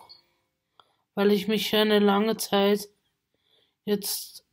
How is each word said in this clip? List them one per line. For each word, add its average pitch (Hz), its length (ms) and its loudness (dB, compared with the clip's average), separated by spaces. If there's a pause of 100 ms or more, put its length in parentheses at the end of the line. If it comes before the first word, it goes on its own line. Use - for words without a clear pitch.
(1160)
weil 202 160 2
ich 202 160 0
mich 214 240 -2
für 214 80 2
eine 214 180 2
lange 208 400 2
Zeit 202 500 0 (960)
jetzt - 680 -6